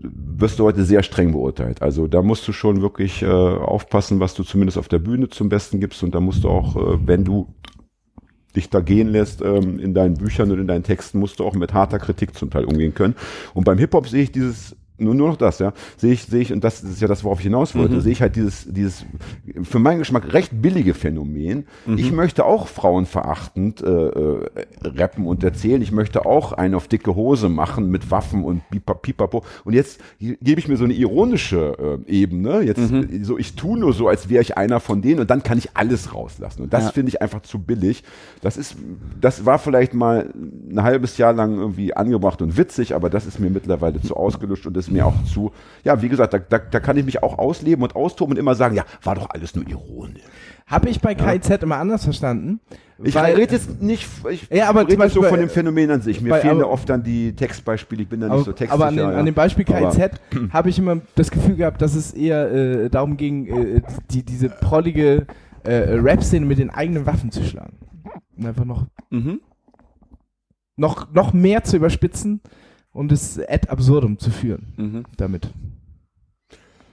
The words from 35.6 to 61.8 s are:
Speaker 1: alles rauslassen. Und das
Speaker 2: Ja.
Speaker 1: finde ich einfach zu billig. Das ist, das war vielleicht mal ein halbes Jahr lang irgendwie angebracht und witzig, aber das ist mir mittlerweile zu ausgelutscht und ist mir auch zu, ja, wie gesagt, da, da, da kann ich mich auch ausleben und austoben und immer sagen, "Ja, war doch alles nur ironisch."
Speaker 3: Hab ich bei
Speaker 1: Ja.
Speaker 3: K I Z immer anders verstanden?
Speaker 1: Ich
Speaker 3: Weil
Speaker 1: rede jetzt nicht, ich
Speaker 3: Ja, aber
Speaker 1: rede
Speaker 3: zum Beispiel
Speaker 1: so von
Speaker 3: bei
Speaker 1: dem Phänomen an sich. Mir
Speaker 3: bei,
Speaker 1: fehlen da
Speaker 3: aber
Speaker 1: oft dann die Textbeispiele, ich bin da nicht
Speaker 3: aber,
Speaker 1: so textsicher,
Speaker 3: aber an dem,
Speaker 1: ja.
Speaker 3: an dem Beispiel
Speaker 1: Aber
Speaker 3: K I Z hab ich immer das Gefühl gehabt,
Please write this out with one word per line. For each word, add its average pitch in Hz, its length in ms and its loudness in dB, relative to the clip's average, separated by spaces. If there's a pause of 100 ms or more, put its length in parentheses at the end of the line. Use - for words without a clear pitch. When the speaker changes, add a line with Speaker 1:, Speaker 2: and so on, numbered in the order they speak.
Speaker 1:
alles - 380 -2
rauslassen. - 480 -12
Und 65 100 -8
das 113 140 2
Speaker 2:
Ja. 110 60 -2
Speaker 1:
finde 131 180 0
ich - 120 -4
einfach 107 200 -6
zu - 160 -12
billig. 101 460 -2 (380)
Das - 160 -4
ist, - 180 -10 (440)
das 127 240 0
war 123 140 4
vielleicht 123 380 2
mal 117 360 0 (400)
ein 101 120 0
halbes 123 340 0
Jahr 117 160 6
lang 107 240 0
irgendwie 98 380 -2
angebracht 101 480 0
und 82 140 -2
witzig, - 360 0
aber 85 160 0
das 104 160 -2
ist - 140 -10
mir 95 100 0
mittlerweile 85 500 -2
zu - 160 -6
ausgelutscht 98 520 -4
und 87 100 -6
ist 92 60 -4 (100)
mir 90 140 4
auch - 160 0
zu, 104 280 -2 (340)
ja, 139 160 4
wie 120 80 0
gesagt, 127 240 2
da, 101 60 2
da, 110 200 0
da - 200 -2
kann 143 180 0
ich 139 80 0
mich - 180 -2
auch - 160 -2
ausleben 156 440 0
und 120 120 -4
austoben 151 380 -2
und - 40 -2
immer 139 160 2
sagen, 117 220 2
"Ja, 98 80 0 (180)
war 95 140 -2
doch 90 140 -10
alles - 260 -10
nur 73 120 -6
ironisch." - 540 -14 (460)
Speaker 3:
Hab 165 180 0
ich 240 140 0
bei 214 140 2
Speaker 1:
Ja. 196 40 -8
Speaker 3:
K 180 180 2
I 185 60 -2
Z - 220 2
immer 156 140 -2
anders 208 260 -2
verstanden? 143 560 -2 (420)
Speaker 1:
Ich 139 140 0
Speaker 3:
Weil 160 180 4
Speaker 1:
rede 220 200 4
jetzt - 280 -4
nicht, 214 260 -2 (220)
ich 170 220 -8
Speaker 3:
Ja, 202 180 4
aber 214 120 6
Speaker 1:
rede 175 100 4
Speaker 3:
zum 190 80 6
Beispiel 190 220 6
Speaker 1:
so 190 60 6
von 175 100 4
Speaker 3:
bei 170 80 4
Speaker 1:
dem 165 40 -2
Phänomen 160 400 2
an 143 120 2
sich. 107 200 -2
Mir 120 80 -2
Speaker 3:
bei, 156 120 4
Speaker 1:
fehlen 151 180 4
da 139 60 4
Speaker 3:
aber 101 80 0
Speaker 1:
oft 131 160 -4
dann 127 120 2
die 117 320 -2
Textbeispiele, 110 680 -4
ich 95 60 -10
bin 113 100 -6
da 110 80 -2
nicht 120 60 -2
Speaker 3:
aber, 139 100 4
Speaker 1:
so 101 80 -6
textsicher, 127 220 -4
Speaker 3:
aber 151 140 4
an 151 100 0
dem, 151 120 0
Speaker 1:
ja. - 80 -2
Speaker 3:
an 151 80 2
dem 156 80 0
Beispiel 165 360 2
Speaker 1:
Aber - 100 2
Speaker 3:
K 90 100 2
I - 40 0
Z 185 180 2 (400)
hab 165 160 2
ich 180 100 0
immer 175 240 2 (140)
das 165 160 2
Gefühl - 240 2
gehabt, 160 260 0